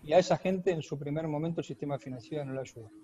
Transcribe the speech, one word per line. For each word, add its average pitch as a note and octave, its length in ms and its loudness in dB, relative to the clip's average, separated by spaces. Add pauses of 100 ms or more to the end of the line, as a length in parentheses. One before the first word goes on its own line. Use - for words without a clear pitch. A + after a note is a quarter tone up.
Y D3 100 -2
a E3 60 8
esa F#3 200 6
gente F#3+ 320 2
en D#3+ 120 0
su D3 160 -6
primer D3 280 -2
momento D#3+ 340 -2
el C#3+ 60 -6
sistema C#3+ 320 -4
financiero C3 460 -8
no C3+ 100 -6
la C3 80 -4
ayuda. A#2 260 -14 (160)